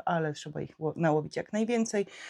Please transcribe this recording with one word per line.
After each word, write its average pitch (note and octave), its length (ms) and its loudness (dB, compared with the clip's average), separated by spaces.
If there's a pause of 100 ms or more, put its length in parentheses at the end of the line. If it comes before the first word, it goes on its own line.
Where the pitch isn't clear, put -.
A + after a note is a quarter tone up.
ale D#3+ 280 2
trzeba D3+ 280 -8
ich C#3+ 200 -10
ło-, D#3 160 -2
nałowić D#3 400 2
jak - 160 -6
najwięcej, A3 540 2 (240)